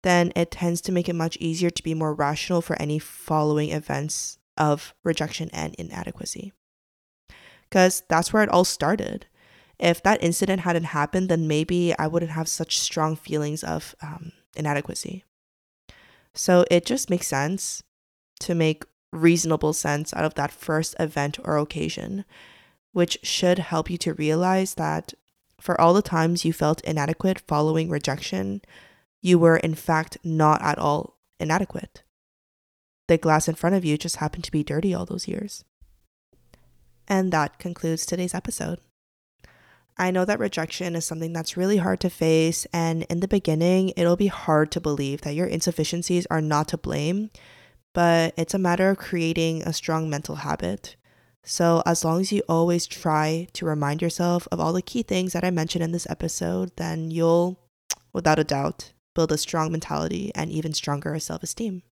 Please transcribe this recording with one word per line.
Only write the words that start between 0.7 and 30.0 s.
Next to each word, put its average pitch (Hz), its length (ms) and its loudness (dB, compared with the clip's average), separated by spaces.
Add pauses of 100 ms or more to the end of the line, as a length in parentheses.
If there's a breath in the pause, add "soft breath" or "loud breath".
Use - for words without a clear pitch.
to - 100 -4
make 175 180 0
it 170 60 -2
much 165 220 -2
easier 170 320 0
to - 140 -6
be 160 100 -2
more 156 200 -2
rational 151 480 0
for - 200 -4
any 151 160 -2
following 151 760 0
events 151 680 -6 (200)
of 151 360 0 (100)
rejection 156 500 -2
and 78 220 -6
inadequacy. - 760 -10 (1160 loud breath)
'Cause 185 380 4
that's 165 240 0
where 214 120 4
it 202 60 2
all - 140 6
started. - 640 -2 (540 soft breath)
If 170 240 2
that 208 200 4
incident 185 380 0
hadn't 170 240 0
happened, 156 420 -2
then 165 200 2
maybe 165 520 2
I 156 80 0
wouldn't 165 240 -2
have 160 160 -4
such - 320 -4
strong 156 380 -2
feelings 151 460 -4
of, 160 380 -6
um, 160 300 -14 (240)
inadequacy. 151 720 -6 (1080 soft breath)
So 180 380 6
it 175 140 4
just - 240 -2
makes 175 180 -2
sense 147 560 -4 (560)
to - 160 -2
make 160 300 2 (260)
reasonable 165 640 4
sense 147 400 -2
out - 100 -2
of 156 120 0
that 143 160 -2
first - 480 -4
event 151 440 -2
or 151 140 0
occasion, 160 680 -4 (680 loud breath)
which 175 320 0
should 185 360 2
help 160 300 -4
you 175 80 -4
to 165 160 -4
realize 180 640 0
that 156 380 -4 (460)
for - 220 -2
all 170 120 8
the 202 80 6
times 170 440 0
you 165 80 0
felt 156 280 0
inadequate 160 600 -2
following 160 480 0
rejection, 190 720 -4 (600 loud breath)
you 180 160 6
were 165 200 8
in 160 180 0
fact 160 480 -2